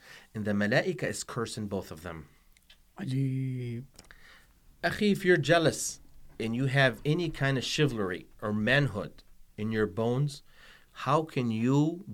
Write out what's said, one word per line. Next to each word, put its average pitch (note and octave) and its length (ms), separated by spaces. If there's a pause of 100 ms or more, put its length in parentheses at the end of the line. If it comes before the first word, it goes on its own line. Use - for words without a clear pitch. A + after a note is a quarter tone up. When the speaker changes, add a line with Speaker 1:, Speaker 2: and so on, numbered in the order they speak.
(340)
Speaker 1:
and G#2+ 100
the G#2 80
malaika B2+ 520
is - 200
cursing A2 440
both F#2 220
of D#2+ 120
them. D#2+ 240 (720)
Speaker 2:
Ajib. C3 840 (1000)
Speaker 1:
Akhi, G3 280
if - 120
you're F3+ 120
jealous, D#3 640 (400)
and A2+ 160
you C3+ 100
have B2+ 380
any D#3+ 260
kind C3+ 260
of A#2 80
chivalry A2 600 (140)
or G#2+ 120
manhood G#2+ 680 (340)
in G#2+ 140
your A2 160
bones, A#2+ 560 (640)
how D3+ 160
can B2 280
you C#3+ 640